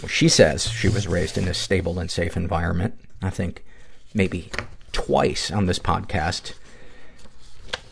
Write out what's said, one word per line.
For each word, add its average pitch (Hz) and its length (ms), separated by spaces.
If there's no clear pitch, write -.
well, - 80
she - 200
says 87 420
she 113 180
was 101 180
raised 85 300
in 95 100
a 90 60
stable 87 460
and 85 120
safe 85 260
environment. 87 640
I 95 80
think - 320
maybe 95 360
twice - 580
on 98 160
this 90 120
podcast 90 760